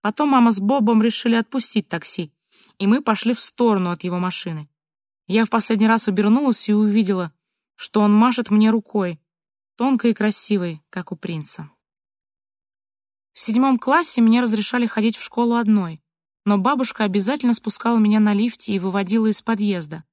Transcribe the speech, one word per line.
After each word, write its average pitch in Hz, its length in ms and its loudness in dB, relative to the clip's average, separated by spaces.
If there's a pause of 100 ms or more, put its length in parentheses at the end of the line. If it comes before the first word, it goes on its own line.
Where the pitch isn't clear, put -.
Потом 285 280 -2
мама 240 220 4
с 196 80 -2
Бобом 220 420 2
решили 233 340 -2
отпустить 226 520 -4
такси, 170 440 -8 (460)
и 196 80 -4
мы 233 160 2
пошли 226 320 -2
в 226 60 -6
сторону 196 520 0
от 170 120 -8
его 180 160 -4
машины. 170 500 -8 (560)
Я 214 200 2
в - 40 -10
последний 220 380 0
раз 220 220 2
обернулась 214 580 2
и 208 60 0
увидела, 202 580 0 (440)
что - 260 -2
он 208 120 4
машет 233 380 2
мне 214 180 4
рукой, 202 520 -2 (560)
тонкой 240 340 0
и - 20 0
красивой, 196 760 -2
как - 240 -10
у - 20 -10
принца. 156 540 -10 (1700)
В - 40 -18
седьмом 247 400 0
классе 302 420 0
мне 233 220 4
разрешали 220 420 -2
ходить 220 320 -2
в - 60 -12
школу 233 320 -2
одной, 208 480 0 (420)
но 202 140 2
бабушка 247 440 -2
обязательно 214 520 0
спускала 233 420 -2
меня 214 220 4
на 208 120 4
лифте 220 420 -2
и 196 40 -2
выводила 196 480 -2
из 214 160 -2
подъезда. 180 720 -4